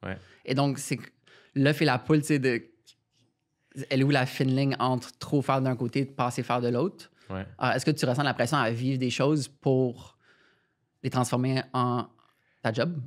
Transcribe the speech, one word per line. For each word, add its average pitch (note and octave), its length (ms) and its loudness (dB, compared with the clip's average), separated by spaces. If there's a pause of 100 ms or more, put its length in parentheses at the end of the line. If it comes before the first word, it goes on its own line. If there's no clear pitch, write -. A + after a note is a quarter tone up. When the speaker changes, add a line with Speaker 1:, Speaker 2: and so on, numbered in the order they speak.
Speaker 1:
Ouais. F#2+ 160 -8 (280)
Speaker 2:
Et C3 100 -4
donc, C#3 240 0
c'est - 180 -6
que - 120 -16 (460)
l'œuf C#3+ 260 2
et D#3 40 4
la B2 140 4
poule, D#3 220 2
tu C#3+ 60 -8
sais, D3 120 2
de, B2+ 240 0 (1300)
elle C3+ 100 2
est C3+ 40 4
où C#3 80 4
la C3 140 4
fine C3 300 0
ligne C#3 240 2
entre B2 380 -2
trop - 240 0
faire C3+ 200 2
d'un C3 140 0
côté B2 260 -2
et C#3 40 0
pas B2+ 220 -4
assez B2 160 -4
faire B2 180 0
de A#2+ 80 0
l'autre ? B2+ 420 -2 (180)
Speaker 1:
Ouais. F#2+ 160 -8 (120)
Speaker 2:
Alors, B2 180 2
est-ce C3 100 -2
que D#3 60 2
tu C#3+ 140 0
ressens B2+ 160 0
de C#3+ 60 0
la B2 60 0
pression B2 220 0
à B2 160 2
vivre B2+ 260 -2
des B2+ 120 0
choses C3+ 400 0
pour C3 680 -2 (840)
les C3 60 -2
transformer B2+ 540 0 (100)
en B2 340 0 (540)
ta A2+ 100 0
job ? B2+ 240 -2 (120)